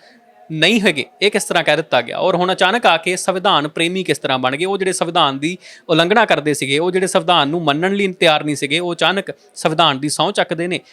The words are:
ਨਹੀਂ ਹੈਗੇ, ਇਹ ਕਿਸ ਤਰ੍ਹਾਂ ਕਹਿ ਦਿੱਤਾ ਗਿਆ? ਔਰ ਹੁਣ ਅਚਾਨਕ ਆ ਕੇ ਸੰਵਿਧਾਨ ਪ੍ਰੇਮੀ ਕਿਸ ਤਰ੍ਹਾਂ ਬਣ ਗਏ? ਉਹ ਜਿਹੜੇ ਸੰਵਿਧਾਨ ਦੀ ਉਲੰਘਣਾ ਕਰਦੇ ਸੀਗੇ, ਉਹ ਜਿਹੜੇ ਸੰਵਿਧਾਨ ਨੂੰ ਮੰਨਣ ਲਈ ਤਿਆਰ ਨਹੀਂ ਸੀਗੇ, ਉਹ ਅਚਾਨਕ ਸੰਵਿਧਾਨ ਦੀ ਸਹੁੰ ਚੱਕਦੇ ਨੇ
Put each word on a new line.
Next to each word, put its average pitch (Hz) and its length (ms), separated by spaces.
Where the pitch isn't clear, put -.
ਨਹੀਂ 175 300
ਹੈਗੇ, 160 240
ਇਹ 202 100
ਕਿਸ 208 120
ਤਰ੍ਹਾਂ 175 200
ਕਹਿ 151 120
ਦਿੱਤਾ 147 260
ਗਿਆ? 120 160
ਔਰ 180 180
ਹੁਣ 180 160
ਅਚਾਨਕ 190 340
ਆ 170 120
ਕੇ 180 180
ਸੰਵਿਧਾਨ 180 520
ਪ੍ਰੇਮੀ 175 360
ਕਿਸ 156 140
ਤਰ੍ਹਾਂ 135 220
ਬਣ 127 160
ਗਏ? 165 100
ਉਹ 196 120
ਜਿਹੜੇ 190 160
ਸੰਵਿਧਾਨ 165 460
ਦੀ 170 180
ਉਲੰਘਣਾ 175 360
ਕਰਦੇ 151 280
ਸੀਗੇ, 139 260
ਉਹ 180 120
ਜਿਹੜੇ 185 160
ਸੰਵਿਧਾਨ 165 400
ਨੂੰ 170 160
ਮੰਨਣ 160 300
ਲਈ 202 140
ਤਿਆਰ 160 360
ਨਹੀਂ 147 120
ਸੀਗੇ, 147 240
ਉਹ 175 140
ਅਚਾਨਕ 175 380
ਸੰਵਿਧਾਨ 156 440
ਦੀ 147 100
ਸਹੁੰ 165 240
ਚੱਕਦੇ 175 340
ਨੇ 151 120